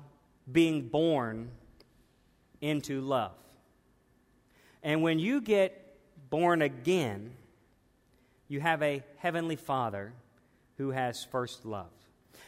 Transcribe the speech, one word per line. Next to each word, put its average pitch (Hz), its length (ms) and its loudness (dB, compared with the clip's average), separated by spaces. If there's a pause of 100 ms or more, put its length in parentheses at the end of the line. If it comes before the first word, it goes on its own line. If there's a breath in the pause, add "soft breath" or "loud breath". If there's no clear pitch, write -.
(500)
being 156 380 4
born 123 600 0 (1120)
into 147 400 -2
love. 127 320 -2 (1500 soft breath)
And 156 200 0
when 165 160 2
you 240 220 0
get 202 400 2 (500)
born 170 320 4
again, 127 680 0 (1160 soft breath)
you 143 120 -6
have 160 220 2
a 143 200 2 (140)
heavenly 165 400 -2
Father 113 560 -4 (640 soft breath)
who 139 140 -4
has 127 340 -4
first - 400 -6
love. 101 260 -8 (580 loud breath)